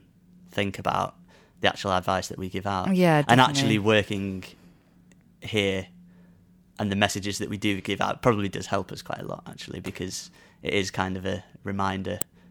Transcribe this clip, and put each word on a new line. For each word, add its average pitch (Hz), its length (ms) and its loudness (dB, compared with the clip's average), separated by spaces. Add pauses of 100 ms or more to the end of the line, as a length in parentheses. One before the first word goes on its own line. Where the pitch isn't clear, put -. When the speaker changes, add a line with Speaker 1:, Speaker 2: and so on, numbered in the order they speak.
(520)
Speaker 1:
think 101 260 -4
about 95 380 -2 (460)
the 98 80 4
actual - 240 -2
advice 92 340 0
that 87 100 -10
we 92 120 -6
give 95 180 -6
out. 98 280 0
Speaker 2:
Yeah, 170 240 6
Speaker 1:
And 147 80 0
Speaker 2:
definitely. 127 240 8 (100)
Speaker 1:
actually 110 180 4
working 101 640 2 (1000)
here 98 460 0 (920)
and 104 140 0
the 98 40 0
messages 101 440 0
that 95 100 -4
we 104 80 -4
do 98 240 0
give 98 200 -4
out 98 200 -2
probably 104 280 2
does - 180 -8
help 98 240 -4
us - 100 -12
quite - 180 -10
a - 60 -10
lot, - 220 -10
actually, - 320 -12
because 92 520 -10 (320)
it - 100 -4
is 92 180 0
kind 95 260 -2
of 92 80 -8
a 95 180 -4 (200)
reminder. 95 560 -2 (320)